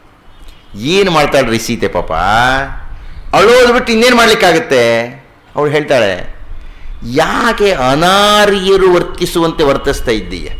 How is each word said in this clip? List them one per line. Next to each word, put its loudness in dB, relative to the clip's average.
ಏನ್ 0
ಮಾಡ್ತಾಳ್ರಿ 0
ಸೀತೆ -4
ಪಾಪ, -4
ಅಳೋದು 6
ಬಿಟ್ಟು -2
ಇನ್ನೇನ್ 2
ಮಾಡ್ಲಿಕ್ಕಾಗತ್ತೆ? 2
ಅವಳು -2
ಹೇಳ್ತಾಳೆ, 0
"ಯಾಕೆ 0
ಅನಾರ್ಯರು 2
ವರ್ತಿಸುವಂತೆ -2
ವರ್ತಿಸ್ತಾ 0
ಇದ್ದೀಯ? -6